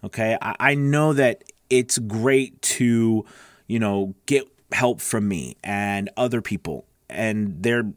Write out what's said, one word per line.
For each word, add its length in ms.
Okay? 380
I, 180
I 160
know 380
that 300
it's 280
great 640
to, 640
you 120
know, 340
get 180
help 280
from 260
me 360
and 540
other 240
people, 440
and 540
they're 340